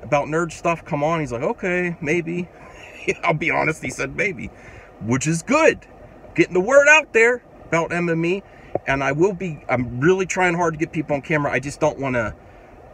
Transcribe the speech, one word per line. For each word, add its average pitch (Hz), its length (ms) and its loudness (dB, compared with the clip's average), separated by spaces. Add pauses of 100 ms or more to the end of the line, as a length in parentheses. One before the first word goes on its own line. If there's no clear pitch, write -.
about 143 240 0
nerd 160 240 -2
stuff, - 340 -4
come 143 180 -4
on." 165 160 0
He's 139 120 -6
like, 117 100 -6
"Okay, 180 580 -2
maybe." 175 480 -4 (360)
<laughs> - 400 -8
I'll 175 100 2
be 156 160 0
honest, 143 340 0
he - 60 -8
said, 139 260 -8
"Maybe," 98 360 -6 (500)
which 120 240 -2
is 165 160 0
good. 302 380 4 (560)
Getting 175 180 2
the 180 60 2
word 269 280 6
out 302 240 6
there 233 300 2 (240)
about 165 260 -2
M 170 160 -2
M 165 160 0
E. 185 200 -2 (420)
And 139 180 -2
I 139 100 0
will 180 200 2
be, 170 340 -8
I'm 123 320 -2
really 185 280 4
trying 185 260 0
hard 170 220 0
to - 20 -10
get 156 140 -4
people 151 240 -2
on 139 80 -4
camera. 147 280 -2
I 127 80 0
just 135 200 -8
don't 151 180 0
wanna 127 380 -2 (580)